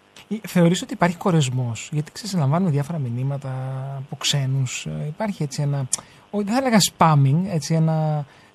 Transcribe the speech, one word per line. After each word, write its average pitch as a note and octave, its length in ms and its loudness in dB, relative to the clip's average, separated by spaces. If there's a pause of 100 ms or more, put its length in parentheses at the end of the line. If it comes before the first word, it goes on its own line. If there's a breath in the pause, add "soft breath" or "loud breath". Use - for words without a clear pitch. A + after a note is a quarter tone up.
(280 soft breath)
Ε, G#3 80 -6 (120)
θεωρείς F3 340 4
ότι C4 100 -10
υπάρχει F3+ 240 0
κορεσμός; B2+ 760 0
Γιατί, D3+ 200 -4
ξέρεις, G3 240 -8
λαμβάνουμε E3 340 2
διάφορα C#3+ 280 -2
μηνύματα C3+ 500 -4 (500)
από C#3 180 -12
ξένους. C3+ 720 -2
Ε, D#3 220 -6
υπάρχει G3 340 -4
έτσι D3 200 -4
ένα, C#3+ 240 -2 (440 loud breath)
όχι, G#3 140 -2
δεν G3+ 100 -2
θα C4+ 60 2
έλεγα A#3+ 180 4
spamming, D#3+ 760 4
έτσι E3 200 0
ένα, D#3 500 2 (300 soft breath)